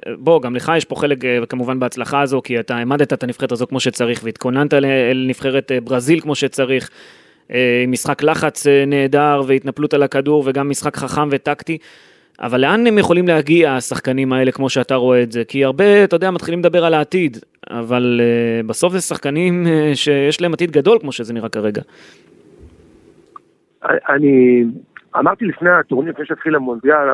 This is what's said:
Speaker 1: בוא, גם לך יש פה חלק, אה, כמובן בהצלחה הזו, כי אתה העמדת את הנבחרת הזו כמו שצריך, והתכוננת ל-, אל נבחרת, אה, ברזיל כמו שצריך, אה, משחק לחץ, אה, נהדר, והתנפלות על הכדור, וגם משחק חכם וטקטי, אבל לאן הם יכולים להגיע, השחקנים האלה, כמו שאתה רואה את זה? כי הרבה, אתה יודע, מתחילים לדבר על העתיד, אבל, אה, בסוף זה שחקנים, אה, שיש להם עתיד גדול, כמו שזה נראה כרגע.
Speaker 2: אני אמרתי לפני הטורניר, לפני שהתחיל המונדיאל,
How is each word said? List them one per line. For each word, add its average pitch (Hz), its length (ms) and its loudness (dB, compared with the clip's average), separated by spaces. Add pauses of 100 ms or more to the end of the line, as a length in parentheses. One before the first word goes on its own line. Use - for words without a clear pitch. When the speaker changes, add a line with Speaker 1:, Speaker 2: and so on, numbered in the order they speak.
(180)
Speaker 1:
בוא, 151 240 2
גם 123 140 -6
לך 156 200 -4
יש 156 80 0
פה - 120 -10
חלק, 139 280 -2
אה, 123 240 -2
כמובן 127 320 -4
בהצלחה 127 400 -4
הזו, 135 240 0
כי 117 160 -4
אתה 120 160 -6
העמדת 131 360 0
את 135 100 -4
הנבחרת 127 300 -6
הזו 120 140 -4
כמו 131 140 -4
שצריך, 120 440 -2
והתכוננת 131 500 -2
ל-, 143 100 4
אל 131 440 0
נבחרת, 131 440 -2
אה, 127 80 -2
ברזיל 127 400 0
כמו 143 140 -4
שצריך, 131 560 -2 (600)
אה, 123 380 2
משחק 135 340 -2
לחץ, 151 440 0
אה, 139 200 6
נהדר, 143 600 2
והתנפלות 135 480 -2
על 143 80 4
הכדור, 139 440 0
וגם 139 240 -2
משחק 143 260 -4
חכם 147 340 -2
וטקטי, 147 480 -4 (640)
אבל 120 180 0
לאן 196 260 4
הם 214 120 4
יכולים 175 300 2
להגיע, 156 440 2
השחקנים 131 600 -2
האלה, 127 200 2
כמו 135 180 -2
שאתה 131 240 -2
רואה 123 280 4
את 117 100 -4
זה? 117 120 -2
כי 135 200 0
הרבה, 202 400 4
אתה 185 120 2
יודע, 185 140 0
מתחילים 175 300 -4
לדבר 170 240 2
על 165 100 2
העתיד, 151 420 0 (340)
אבל, 120 520 0
אה, 117 440 0
בסוף 165 260 0
זה 185 80 -2
שחקנים, 170 680 -2
אה, 156 280 2
שיש 143 460 0
להם 175 120 -2
עתיד 160 180 -2
גדול, 156 280 4
כמו 139 140 -8
שזה 117 200 -8
נראה 113 160 -6
כרגע. 107 340 -4 (2000)
Speaker 2:
אני 131 800 4 (520)
אמרתי 175 280 0
לפני 175 260 0
הטורניר, 156 420 0
לפני - 140 -10
שהתחיל 156 280 -4
המונדיאל, 135 600 0